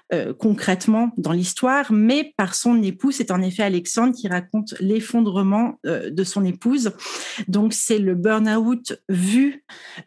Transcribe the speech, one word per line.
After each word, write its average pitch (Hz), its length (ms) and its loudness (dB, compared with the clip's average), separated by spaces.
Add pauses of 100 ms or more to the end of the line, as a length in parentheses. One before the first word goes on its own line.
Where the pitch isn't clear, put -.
(120)
euh, 143 220 -2
concrètement 214 840 2
dans 165 160 -2
l'histoire, 254 600 0
mais 262 440 2
par 190 180 -2
son 240 280 2
épouse. 196 320 0
C'est 247 160 -4
en 185 100 0
effet 185 220 -2
Alexandre 202 520 0
qui 214 140 -8
raconte 185 520 -4
l'effondrement, 208 1040 0
euh, 110 240 -4
de 175 140 -2
son 196 200 -2
épouse. 226 480 0 (560)
Donc 208 240 2
c'est - 260 0
le 190 160 2
burn-out 220 920 0
vu, 208 560 0 (420)